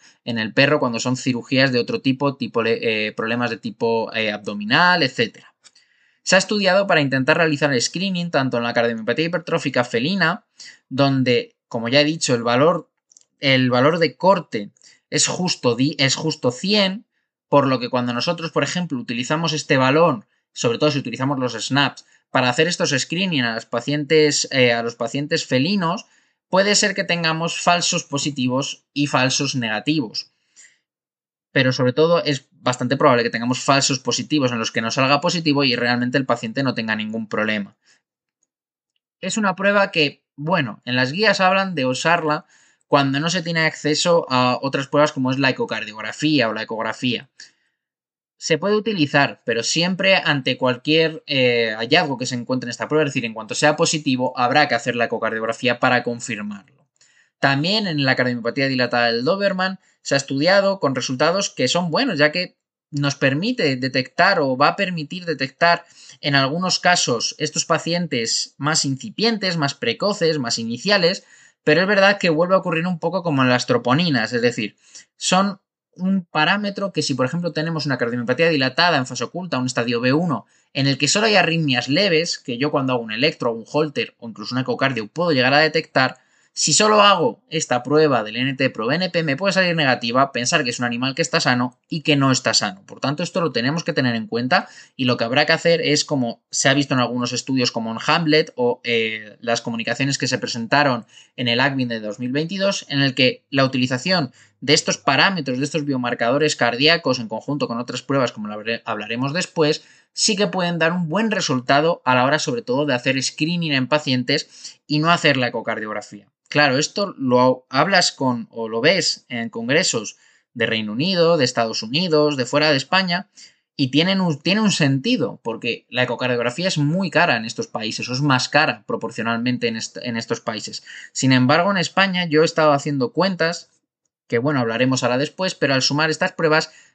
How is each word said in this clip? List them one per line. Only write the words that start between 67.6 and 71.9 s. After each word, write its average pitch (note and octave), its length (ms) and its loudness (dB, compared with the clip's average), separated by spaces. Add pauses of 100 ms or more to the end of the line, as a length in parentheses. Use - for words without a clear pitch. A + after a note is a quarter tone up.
pacientes D#3+ 920 -2
más D3+ 300 -2
incipientes, F3+ 720 -2
más C#3 160 -2
precoces, D#3+ 640 -2
más A#2 200 -4
iniciales, E3+ 640 -2 (380)
pero D#3+ 200 4
es F#3 40 0
verdad G3+ 300 4